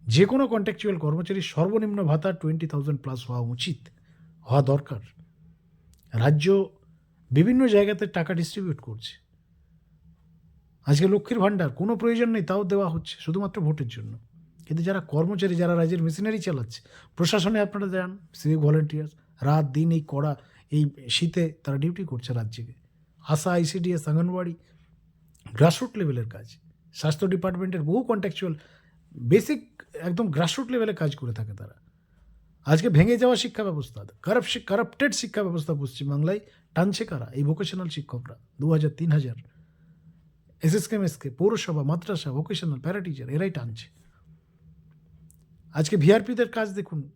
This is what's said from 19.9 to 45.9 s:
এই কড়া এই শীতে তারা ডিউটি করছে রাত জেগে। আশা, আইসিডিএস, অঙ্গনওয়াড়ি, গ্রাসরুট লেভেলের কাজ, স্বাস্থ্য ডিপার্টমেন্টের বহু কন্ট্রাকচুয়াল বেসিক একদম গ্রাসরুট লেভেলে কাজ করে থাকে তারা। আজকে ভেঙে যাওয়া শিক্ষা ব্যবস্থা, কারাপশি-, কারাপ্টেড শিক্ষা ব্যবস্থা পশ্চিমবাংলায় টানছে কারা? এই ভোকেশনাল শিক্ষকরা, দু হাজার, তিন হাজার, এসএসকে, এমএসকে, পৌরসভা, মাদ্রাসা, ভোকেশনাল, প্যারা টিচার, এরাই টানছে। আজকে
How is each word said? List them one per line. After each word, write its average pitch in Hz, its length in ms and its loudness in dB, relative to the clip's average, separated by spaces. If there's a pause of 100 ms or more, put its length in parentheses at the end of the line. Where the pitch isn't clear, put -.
এই 160 160 0
কড়া 143 280 -2 (360)
এই 147 180 4 (200)
শীতে 165 440 0 (100)
তারা 139 140 -2
ডিউটি 175 260 -2
করছে 131 300 -8
রাত 113 160 -2
জেগে। 117 240 -12 (540)
আশা, 156 240 2
আইসিডিএস, 175 560 0
অঙ্গনওয়াড়ি, 170 480 0 (1000)
গ্রাসরুট 170 440 2
লেভেলের 127 320 -2
কাজ, 110 260 -18 (380)
স্বাস্থ্য 151 340 0
ডিপার্টমেন্টের 185 540 -2
বহু 175 220 2
কন্ট্রাকচুয়াল 196 520 -2 (600)
বেসিক 190 680 2 (100)
একদম 175 340 -2
গ্রাসরুট 170 440 -2
লেভেলে 220 220 0
কাজ 156 220 -2
করে 120 180 -8
থাকে 107 200 -8
তারা। 101 200 -16 (920)
আজকে 160 240 4
ভেঙে 190 280 6
যাওয়া 247 180 6
শিক্ষা 220 280 -4
ব্যবস্থা, 143 420 -8 (160)
কারাপশি-, 233 440 -2
কারাপ্টেড 233 480 0
শিক্ষা 214 300 -4
ব্যবস্থা 170 300 -2
পশ্চিমবাংলায় 143 680 -2 (360)
টানছে 196 300 0
কারা? 127 280 -8
এই 139 100 -2
ভোকেশনাল 180 460 -2
শিক্ষকরা, 123 460 -10 (260)
দু 156 100 2
হাজার, 151 200 2
তিন 160 200 -2
হাজার, 131 240 0 (1300)
এসএসকে, 202 320 2
এমএসকে, 175 340 -2
পৌরসভা, 165 540 0
মাদ্রাসা, 165 480 -4
ভোকেশনাল, 156 480 -4
প্যারা 175 200 -4
টিচার, 143 300 -10
এরাই 175 220 -2
টানছে। 117 360 -10 (1900)
আজকে 156 240 0